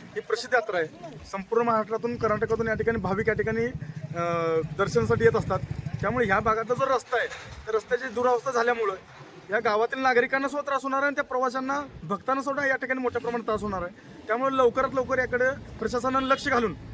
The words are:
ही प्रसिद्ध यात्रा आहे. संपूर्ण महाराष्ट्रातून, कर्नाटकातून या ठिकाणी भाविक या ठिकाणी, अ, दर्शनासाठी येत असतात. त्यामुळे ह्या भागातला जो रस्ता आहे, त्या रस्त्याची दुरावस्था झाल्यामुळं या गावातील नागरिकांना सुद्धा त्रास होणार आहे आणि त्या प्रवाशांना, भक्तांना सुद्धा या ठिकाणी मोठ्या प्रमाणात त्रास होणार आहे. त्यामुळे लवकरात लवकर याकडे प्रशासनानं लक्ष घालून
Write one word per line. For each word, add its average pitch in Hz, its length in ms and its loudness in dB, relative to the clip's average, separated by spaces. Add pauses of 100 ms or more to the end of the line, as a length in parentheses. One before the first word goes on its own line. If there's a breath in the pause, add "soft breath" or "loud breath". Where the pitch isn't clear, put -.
(160)
ही 208 40 -4
प्रसिद्ध 233 360 -2
यात्रा 214 240 2
आहे. 160 380 -6 (140)
संपूर्ण 226 340 0
महाराष्ट्रातून, 226 500 0
कर्नाटकातून 220 520 0
या 220 60 0
ठिकाणी 220 240 0
भाविक 190 300 0
या 220 60 4
ठिकाणी, 220 320 0 (520 loud breath)
अ, 170 40 -2 (560)
दर्शनासाठी 226 460 2
येत 226 120 8
असतात. 190 240 0 (420)
त्यामुळे 233 240 2
ह्या 196 140 4
भागातला 226 460 0
जो 269 100 2
रस्ता 240 220 0
आहे, 190 100 0
त्या - 500 -6
रस्त्याची 247 360 -2
दुरावस्था 247 380 2
झाल्यामुळं 233 440 2 (560)
या 214 80 2
गावातील 233 400 2
नागरिकांना 262 480 4
सुद्धा 285 220 -4
त्रास 262 140 0
होणार 269 140 0
आहे 277 80 2
आणि 285 100 0
त्या 285 80 0
प्रवाशांना, 262 580 -2 (220)
भक्तांना 202 380 -2
सुद्धा 277 240 -2
या 269 100 2
ठिकाणी 262 240 -2
मोठ्या 240 220 -2
प्रमाणात 233 240 -4
त्रास 214 160 0
होणार 196 200 -4
आहे. - 460 -12
त्यामुळे 269 300 0
लवकरात 262 360 4
लवकर 254 260 0
याकडे 247 320 2 (280)
प्रशासनानं 254 480 0
लक्ष 269 200 2
घालून 240 260 2 (200)